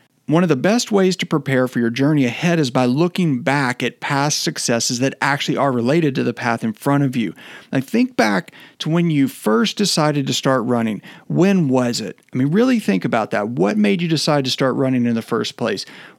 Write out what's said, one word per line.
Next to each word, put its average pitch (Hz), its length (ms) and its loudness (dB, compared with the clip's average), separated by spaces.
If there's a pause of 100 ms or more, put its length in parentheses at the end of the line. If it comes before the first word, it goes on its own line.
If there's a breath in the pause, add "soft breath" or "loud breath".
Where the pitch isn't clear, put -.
(260 soft breath)
One 160 160 4
of 170 80 2
the 139 60 4
best 202 360 0
ways 190 240 2
to - 100 -6
prepare 135 400 0
for 123 120 -4
your 117 100 2
journey 135 380 2
ahead 165 340 0
is 131 100 0
by 127 140 2
looking 151 560 0
back 131 420 -2
at 120 160 -4
past 143 440 -2
successes 123 560 -2
that 131 240 -2
actually 139 340 -2
are 135 160 0
related 135 440 0
to 123 60 -2
the 123 120 -2
path 117 280 -2
in 113 120 -4
front 143 280 0
of 127 140 -2
you. 98 160 -2 (400 loud breath)
Now, 135 80 0
think 247 340 -2
back 208 380 0 (280 loud breath)
to 156 100 -4
when 170 180 2
you 143 180 2
first 214 520 0
decided 151 480 0
to 131 80 -2
start 131 320 0
running. 113 340 0 (280 loud breath)
When 175 400 2
was 123 340 0
it? - 180 -10 (100)
I - 60 -8
mean, 131 120 2
really 233 300 2
think 190 280 -2
about 117 240 -2
that. 107 180 -2
What 190 300 0
made 202 240 2
you 170 60 -2
decide 147 360 0
to 127 60 -2
start 127 260 0
running 131 300 0
in 117 80 0
the 113 80 -2
first - 340 -4
place? 107 300 -4 (320 loud breath)